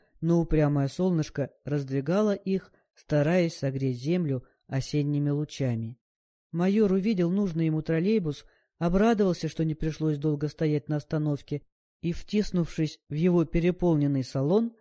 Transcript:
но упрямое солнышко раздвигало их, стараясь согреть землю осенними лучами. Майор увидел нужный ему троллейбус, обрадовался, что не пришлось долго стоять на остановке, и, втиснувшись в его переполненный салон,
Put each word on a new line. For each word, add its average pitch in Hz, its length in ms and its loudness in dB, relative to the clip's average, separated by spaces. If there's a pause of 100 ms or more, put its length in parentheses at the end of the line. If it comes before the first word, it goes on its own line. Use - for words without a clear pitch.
(220)
но 170 180 2
упрямое 147 480 2
солнышко 160 640 -2 (140)
раздвигало 143 680 0
их, 190 380 -4 (240)
стараясь 160 640 0
согреть 135 400 -2
землю 139 480 -2 (220)
осенними 143 640 -2
лучами. 123 680 -4 (540)
Майор 196 420 2
увидел 185 360 0
нужный 180 360 0
ему 156 160 0
троллейбус, 165 640 -2 (320)
обрадовался, 190 720 2
что 160 160 -2
не 156 100 -2
пришлось 156 420 -2
долго 147 300 -2
стоять 151 400 -2
на 151 100 -2
остановке, 147 680 -4 (380)
и, 170 100 -2
втиснувшись 170 880 -2 (100)
в - 40 -8
его 170 320 2
переполненный 160 800 2
салон, 190 580 0